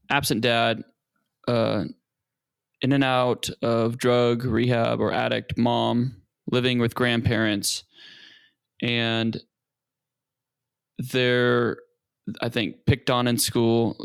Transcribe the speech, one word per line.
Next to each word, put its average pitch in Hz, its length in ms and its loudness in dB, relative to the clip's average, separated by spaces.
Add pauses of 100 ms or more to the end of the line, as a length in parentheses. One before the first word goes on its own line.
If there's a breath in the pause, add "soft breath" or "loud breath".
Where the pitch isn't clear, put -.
absent 143 340 0
dad, 117 420 0 (640)
uh, 110 360 0 (960)
in 131 120 2
and 139 120 4
out 127 460 0 (100)
of 117 380 0
drug 120 460 2
rehab 117 560 0
or 107 120 0
addict 117 460 -4
mom, 120 640 0 (280)
living 123 280 0
with 117 160 0
grandparents, 110 880 0 (960 loud breath)
and 113 640 -2 (1600)
their 123 800 2 (600)
I 120 80 -2
think, - 380 -4
picked 135 240 2
on 123 160 2
in 117 120 0
school, 117 680 2